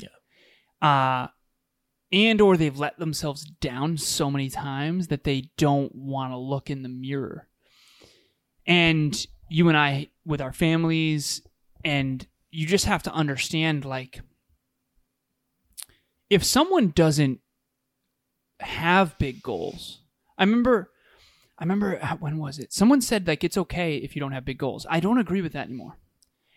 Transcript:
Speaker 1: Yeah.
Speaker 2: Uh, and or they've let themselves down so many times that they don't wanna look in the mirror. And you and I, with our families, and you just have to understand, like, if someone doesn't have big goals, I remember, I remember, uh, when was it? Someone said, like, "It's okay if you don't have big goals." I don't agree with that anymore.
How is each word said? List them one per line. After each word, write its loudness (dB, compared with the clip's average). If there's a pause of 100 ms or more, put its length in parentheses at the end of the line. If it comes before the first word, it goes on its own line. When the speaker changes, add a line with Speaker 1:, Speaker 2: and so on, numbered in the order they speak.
Speaker 1:
Yeah. -16 (760)
Speaker 2:
Uh, 2 (840)
and 6
or 8
they've 0
let -4
themselves -6
down -4
so -2
many -2
times -4
that -2
they -2
don't 2
wanna -8
look -6
in -8
the -10
mirror. -8 (1200)
And 4 (360)
you 4
and 6
I, 2 (180)
with -2
our -8
families, 0 (420)
and -2 (240)
you -6
just 2
have 0
to -8
understand, 0
like, -10 (2000)
if 4
someone 2
doesn't 2 (1200)
have 2
big -4
goals, -8 (360)
I 2
remember, 2 (680)
I -8
remember, -2
uh, -4
when -6
was -8
it? -14
Someone 6
said, -2
like, 0
"It's -2
okay -2
if -10
you -6
don't -4
have -10
big -8
goals." -6
I 0
don't 2
agree 0
with -6
that -8
anymore. -14 (600)